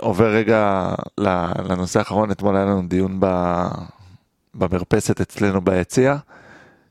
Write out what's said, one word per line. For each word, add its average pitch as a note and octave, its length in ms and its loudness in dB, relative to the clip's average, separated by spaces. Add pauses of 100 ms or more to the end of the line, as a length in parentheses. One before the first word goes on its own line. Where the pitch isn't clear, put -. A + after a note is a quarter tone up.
עובר G#2+ 340 2
רגע G#2 540 2 (300)
ל-, G2+ 100 2 (400)
לנושא F2+ 300 -2
האחרון, G#2 320 0
אתמול G2 260 0
היה G2 80 2
לנו G2 240 0
דיון F#2+ 320 0
ב-, F2+ 460 0 (880)
במרפסת F#2 680 0
אצלנו G2 400 -2
ביציע. F#2+ 560 2 (760)